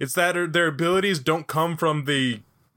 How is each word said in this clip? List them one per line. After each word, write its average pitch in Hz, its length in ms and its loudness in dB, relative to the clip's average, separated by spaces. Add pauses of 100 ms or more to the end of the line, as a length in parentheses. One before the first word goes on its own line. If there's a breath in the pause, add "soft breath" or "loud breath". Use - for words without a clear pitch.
It's 135 140 -4
that 175 220 2
er, 175 100 0
their 165 220 2
abilities 180 500 0
don't 160 300 -2
come 160 280 0
from 151 280 0
the 131 360 0 (360)